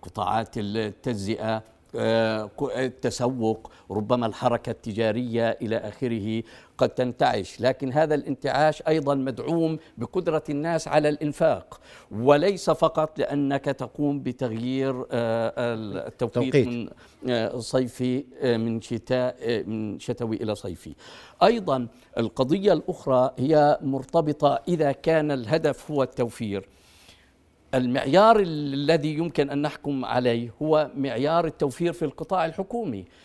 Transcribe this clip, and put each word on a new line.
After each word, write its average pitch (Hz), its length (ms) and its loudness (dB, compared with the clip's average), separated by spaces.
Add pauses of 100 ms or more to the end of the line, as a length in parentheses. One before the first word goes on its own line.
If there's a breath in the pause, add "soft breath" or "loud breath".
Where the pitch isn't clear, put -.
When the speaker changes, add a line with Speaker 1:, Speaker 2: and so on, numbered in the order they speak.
Speaker 1:
قطاعات 104 540 -2
التجزئة، 107 1080 -4 (340)
آه، 110 480 2
ك-، 117 340 -6
التسوق، 123 920 -2 (200 soft breath)
ربما 107 360 0
الحركة 117 440 0
التجارية 113 800 0
إلى 110 260 -4
آخره 110 640 -4 (360 loud breath)
قد 127 100 4
تنتعش، 123 720 -2
لكن 127 320 0
هذا 151 220 4
الانتعاش 147 760 0
أيضًا 147 260 2
مدعوم 139 640 0 (200 loud breath)
بقدرة 160 500 -2
الناس 160 400 -2
على 151 200 4
الإنفاق، 147 720 0 (300 loud breath)
وليس 147 600 4
فقط 156 480 2
لأنك 139 460 0
تقوم 143 580 -2
بتغيير، 127 880 -4
آه، 113 420 0 (560)
التوقيت 127 440 -2
Speaker 2:
توقيت. 131 160 4
Speaker 1:
من، 120 200 -6 (420 soft breath)
آه، 117 280 0
صيفي، 127 680 -2 (160)
آه، 120 160 2
من 113 240 -2
شتاء، 127 600 -4
آه، 117 220 -2
من 107 360 -6
شتوي 117 380 -6
إلى 107 180 -4
صيفي. 85 400 -12 (480 loud breath)
أيضًا 170 460 2 (300 soft breath)
القضية 143 540 2
الأخرى 131 680 0
هي 147 440 4
مرتبطة، 143 840 0
إذا 156 240 2
كان 156 380 2
الهدف 143 600 -2
هو 143 120 2
التوفير، 110 640 -4 (1080 soft breath)
المعيار 139 640 6
ال-، 151 340 -2
الذي 151 400 2
يمكن 151 360 0
أن 143 120 -2
نحكم 143 420 -4
عليه 120 580 0
هو 151 340 2
معيار 139 500 0
التوفير 156 460 -2
في 165 120 -6
القطاع 165 420 -2
الحكومي 175 580 -6 (200 soft breath)